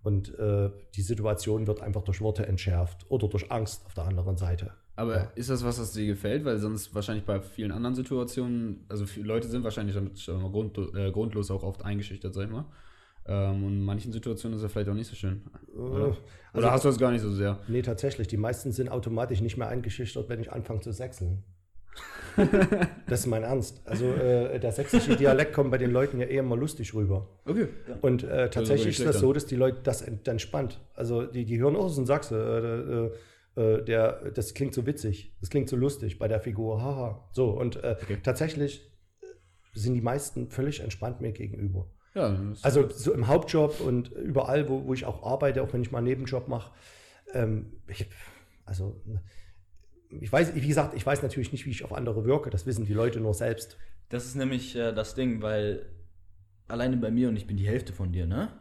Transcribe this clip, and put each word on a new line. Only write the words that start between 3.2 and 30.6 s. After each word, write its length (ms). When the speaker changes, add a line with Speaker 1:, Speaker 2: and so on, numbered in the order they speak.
Speaker 1:
durch 240
Angst 340
auf 80
der 120
anderen 320
Seite. 340
Speaker 2:
Aber 200
Speaker 1:
Ja. 200
Speaker 2:
ist 140
das 140
was, 140
das 160
dir 140
gefällt? 360
Weil 160
sonst 360
wahrscheinlich 300
bei 140
vielen 320
anderen 240
Situationen, 920
also 160
viele 220
Leute 200
sind 160
wahrscheinlich 320
damit 240
schon 220
mal 100
grund-, 260
äh, 160
grundlos 400
auch 120
oft 220
eingeschüchtert, 480
sag 120
ich 60
mal. 140
Ähm, 360
und 100
in 120
manchen 260
Situationen 460
ist 60
er 60
vielleicht 200
auch 60
nicht 120
so 80
schön, 280
Speaker 1:
Äh, 40
Speaker 2:
oder? 280
Oder 100
Speaker 1:
also 180
Speaker 2:
hast 140
du 40
das 80
gar 140
nicht 100
so 100
sehr? 360
Speaker 1:
Nee, 160
tatsächlich. 440
Die 100
meisten 340
sind 180
automatisch 520
nicht 160
mehr 120
eingeschüchtert, 580
wenn 140
ich 100
anfange 300
zu 100
sächseln. 520
Speaker 2:
<laughs> 720
Speaker 1:
Das 140
ist 60
mein 160
Ernst. 420
Also, 280
äh, 460
der 120
sächsische 460
Dialekt 360
kommt 180
bei 60
den 140
Leuten 280
ja 80
eher 160
mal 140
lustig 360
rüber. 340
Speaker 2:
Okay. 220
Speaker 3:
Ja. 140
Speaker 1:
Und, 220
äh, 40
Speaker 2:
Also 240
Speaker 1:
tatsächlich 360
Speaker 2:
nicht 120
Speaker 1:
ist 60
das 100
Speaker 2:
schlecht 40
Speaker 1:
so, 80
Speaker 2:
dann. 60
Speaker 1:
dass 140
die 100
Leute 260
das 180
ent-, 260
entspannt. 520